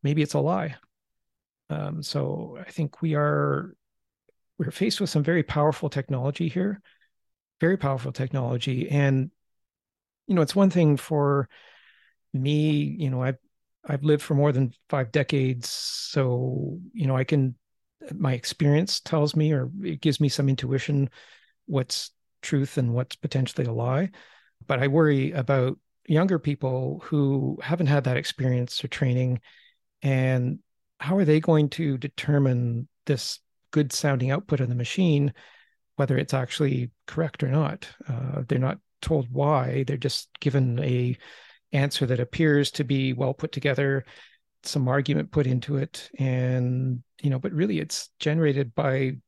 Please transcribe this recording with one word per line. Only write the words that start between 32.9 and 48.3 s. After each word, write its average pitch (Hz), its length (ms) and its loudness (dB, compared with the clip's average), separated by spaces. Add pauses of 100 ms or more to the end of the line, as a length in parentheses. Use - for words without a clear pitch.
this - 340 -2 (320)
good 147 200 2
sounding 135 400 0
output 151 280 0
of 131 100 0
the 120 60 -2
machine, 143 580 2 (600)
whether 139 220 2
it's 139 160 -2
actually 131 580 -2 (160)
correct 156 360 -4
or 135 60 -2
not? 147 380 0 (200)
Uh, 131 400 -4
they're 127 120 0
not 127 200 -2 (220)
told 139 300 0
why, 135 540 0
they're 139 120 -4
just - 320 -4 (100)
given 127 400 2
a 123 380 0 (560)
answer 143 320 0
that 123 160 0
appears 143 500 2
to 147 140 -2
be 131 260 0
well 131 220 -2
put - 180 -6
together, 139 540 -2 (580)
some 131 240 -2
argument 139 440 0
put 147 140 2
into 127 300 -2
it, - 420 -6
and, 127 840 -2 (180)
you 147 80 0
know, 131 100 0
but - 120 -6
really 175 280 0
it's - 300 -8 (100)
generated 147 540 0